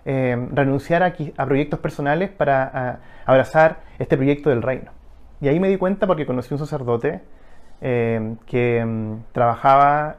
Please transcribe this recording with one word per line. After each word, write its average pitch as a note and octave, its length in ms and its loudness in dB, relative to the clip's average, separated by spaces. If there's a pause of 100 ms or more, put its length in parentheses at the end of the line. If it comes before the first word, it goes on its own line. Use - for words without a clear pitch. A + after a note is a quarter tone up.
eh, B2+ 480 -2
renunciar C#3 500 2
a F3+ 100 0
qui-, D3+ 220 -8
a C#3 100 -2
proyectos C#3+ 360 0
personales D#3 480 -2
para, C#3 340 0
a, B2+ 360 -6 (260)
abrazar D#3 560 4 (180)
este C#3 160 0
proyecto C#3+ 340 2
del A#2 120 2
reino. B2+ 300 -6 (500)
Y C#3 80 0
ahí D#3 100 4
me F#3+ 80 2
di G3 80 2
cuenta G3 320 0
porque D#3 180 0
conocí B2+ 280 -6
un C#3+ 60 -4
sacerdote, C#3+ 600 -2 (600)
eh, A#2 540 -2 (100)
que, A#2+ 400 0
mm, A2 480 -6
trabajaba C#3 840 4